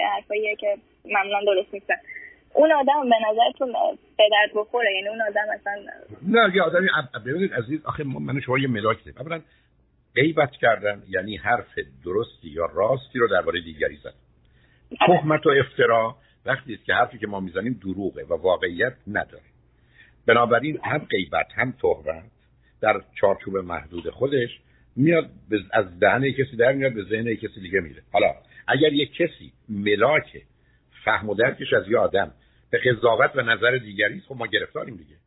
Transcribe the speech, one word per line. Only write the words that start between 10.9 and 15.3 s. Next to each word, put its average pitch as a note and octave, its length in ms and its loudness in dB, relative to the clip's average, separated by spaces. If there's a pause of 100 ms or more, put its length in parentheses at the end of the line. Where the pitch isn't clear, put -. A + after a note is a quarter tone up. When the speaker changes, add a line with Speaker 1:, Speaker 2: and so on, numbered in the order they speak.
Speaker 2:
یعنی F#2+ 280 -6
حرف A#2 420 -4 (260)
درستی F2+ 440 -6
یا E2 260 -4
راستی B2 440 -2
رو A#2 100 4
درباره F2 320 0
دیگری D2 360 -6
زدن. B1 160 -18 (880)
Speaker 1:
آره. F3 180 6
Speaker 2:
تهمت D3+ 280 0